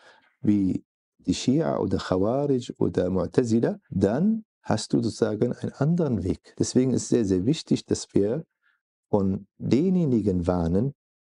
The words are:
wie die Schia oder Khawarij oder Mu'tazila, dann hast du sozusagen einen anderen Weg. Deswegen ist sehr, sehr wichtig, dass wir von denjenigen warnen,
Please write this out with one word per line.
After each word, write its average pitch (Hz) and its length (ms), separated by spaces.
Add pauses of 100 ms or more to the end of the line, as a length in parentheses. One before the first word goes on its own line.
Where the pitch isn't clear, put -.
(400)
wie 101 440 (340)
die 92 160
Schia 143 440
oder 95 200
Khawarij 123 800
oder 95 280
Mu'tazila, 113 720 (120)
dann 156 540 (180)
hast - 300
du 139 80
sozusagen 110 520
einen - 220
anderen 143 500
Weg. - 340
Deswegen 127 340
ist - 160
sehr, 123 160
sehr 95 220
wichtig, - 400
dass - 280
wir 113 300 (680)
von 98 360 (120)
denjenigen 117 920
warnen, 90 440 (380)